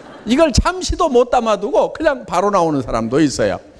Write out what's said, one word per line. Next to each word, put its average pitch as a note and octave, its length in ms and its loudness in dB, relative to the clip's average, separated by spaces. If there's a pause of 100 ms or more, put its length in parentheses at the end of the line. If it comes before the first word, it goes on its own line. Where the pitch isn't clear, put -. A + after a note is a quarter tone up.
(260)
이걸 C#4+ 260 2
잠시도 E4+ 560 0
못 B3 220 2
담아두고 A3+ 640 0
그냥 C#4 340 -2
바로 F#3 240 0
나오는 E3 320 0
사람도 A#2 380 -2
있어요. A#2 380 0 (220)